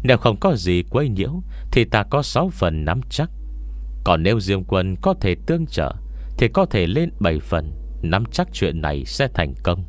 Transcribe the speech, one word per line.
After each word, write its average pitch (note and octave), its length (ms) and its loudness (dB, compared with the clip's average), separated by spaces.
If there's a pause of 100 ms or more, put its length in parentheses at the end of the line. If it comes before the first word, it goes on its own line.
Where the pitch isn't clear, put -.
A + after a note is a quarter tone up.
Nếu B2 140 6
không A2+ 240 2
có E3+ 160 4
gì F2 340 2
quấy C#3 180 2
nhiễu, B2+ 340 -2 (300)
thì A#2 120 6
ta G#2+ 180 2
có C#3+ 200 0
sáu E3 260 0
phần D#2+ 360 0
nắm F2+ 160 0 (100)
chắc. D#3+ 200 -2 (760)
Còn E2 180 4
nếu G#2+ 180 4
Diêm F#2+ 240 0
Quân F#2 380 0
có F#3+ 180 4
thể F2+ 160 2 (100)
tương E3 200 0
trợ, - 280 -2 (440)
thì A#2 100 4
có F#3+ 180 2
thể F#2 200 2
lên D#3 240 0 (100)
bảy E2 180 2
phần D2+ 340 -2 (300)
nắm F#2 300 2
chắc F3+ 200 0
chuyện D#2+ 280 -2
này D2 240 -2
sẽ - 300 -2
thành C#2+ 280 0
công. F2 260 0